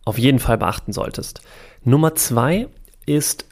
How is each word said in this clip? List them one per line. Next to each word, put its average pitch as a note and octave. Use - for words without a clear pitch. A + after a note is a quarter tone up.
auf A2
jeden B2+
Fall A#2
beachten F#2
solltest. -
Nummer D#3
zwei D3+
ist -